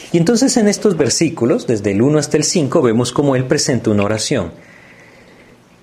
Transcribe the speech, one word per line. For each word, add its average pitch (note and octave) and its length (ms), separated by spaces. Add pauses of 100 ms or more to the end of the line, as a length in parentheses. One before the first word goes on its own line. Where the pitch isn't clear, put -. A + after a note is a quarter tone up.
(120)
y E3+ 60
entonces A#3+ 400
en G#3 100
estos G3+ 300
versículos, D3 720
desde G#2 240
el G2+ 100
uno D3 160
hasta D3 180
el D3+ 80
cinco, D3+ 380
vemos A#2 300
cómo C#3+ 240
Él B2+ 100
presenta C3+ 460
una G2+ 120
oración G#2 480 (1300)